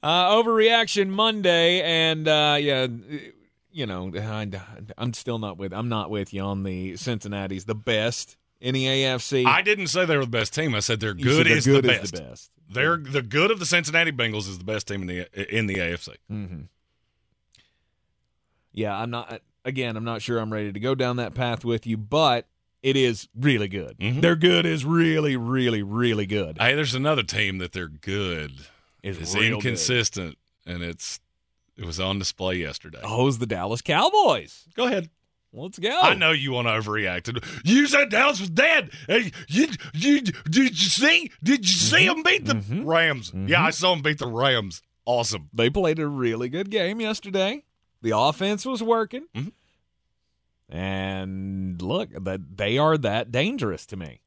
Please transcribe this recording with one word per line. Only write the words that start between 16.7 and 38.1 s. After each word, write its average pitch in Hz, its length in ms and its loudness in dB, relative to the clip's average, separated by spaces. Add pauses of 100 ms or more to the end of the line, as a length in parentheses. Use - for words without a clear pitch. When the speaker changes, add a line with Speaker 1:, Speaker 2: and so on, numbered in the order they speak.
Speaker 1:
Yeah, 101 240 -4
I'm 113 140 -6
not, 113 300 -10 (240)
again, 127 320 -4
I'm 113 80 -8
not 117 160 -6
sure 120 180 -2
I'm 110 140 -4
ready 104 200 -4
to 101 80 -8
go 131 140 0
down 123 220 0
that 117 180 -4
path 120 300 -4
with 117 220 -2
you, 113 100 -2
but 120 500 2 (360)
it 135 140 2
is 123 380 2
really 120 340 2
good. 90 300 -8
Speaker 2:
Mm-hmm. 120 220 -2
Speaker 1:
They're 170 160 6
good 175 300 4
is 160 180 0
really, 156 520 4
really, 120 460 2
really 107 440 2
good. 90 320 -2
Speaker 2:
Hey, 120 160 4
there's 139 200 0
another 139 280 2
team 98 360 -2
that 90 140 -8
they're 90 160 -8
good 82 640 -6 (500)
Speaker 1:
Is 95 160 -8
Speaker 2:
is 85 160 -6
Speaker 1:
real 101 80 2
good. 113 120 2
Speaker 2:
inconsistent, 110 840 -2 (280)
and 87 160 -10
it's, - 360 -10 (580)
it - 80 -12
was 82 140 -8
on 95 220 -2
display 92 360 -4
yesterday. 80 460 -8
Speaker 1:
Oh, 113 240 0
it's 131 120 0
the 120 80 -4
Dallas 101 360 -4
Cowboys. 220 920 2
Speaker 2:
Go 247 100 -2
ahead. 190 260 -2 (420)
Speaker 1:
Let's 170 280 -14
go. 240 200 -2
Speaker 2:
I 185 140 6
know 170 160 4
you 139 220 0
wanna 120 180 0
overreact. 107 760 -2 (200)
You 269 240 6
said 277 200 4
Dallas 240 300 2